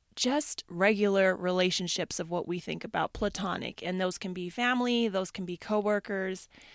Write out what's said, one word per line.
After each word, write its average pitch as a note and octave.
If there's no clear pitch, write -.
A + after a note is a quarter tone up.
just -
regular G3
relationships F3+
of E3
what E3+
we F3+
think E3+
about E3
platonic. G3
And F#3
those F#3
can F#3
be F3+
family, A#3+
those F#3+
can F#3+
be F3
coworkers. G3+